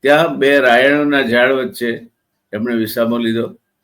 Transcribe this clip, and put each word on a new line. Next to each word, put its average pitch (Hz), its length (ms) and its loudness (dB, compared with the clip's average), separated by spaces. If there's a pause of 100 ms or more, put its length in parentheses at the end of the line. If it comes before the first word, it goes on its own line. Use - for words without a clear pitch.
ત્યાં 143 340 2
બે 139 220 2
રાયણોના 139 600 2
ઝાડ 123 300 2
વચ્ચે 120 580 -6 (440)
એમણે 117 220 -4
વિસામો 117 420 -2
લીધો. 117 420 -4 (240)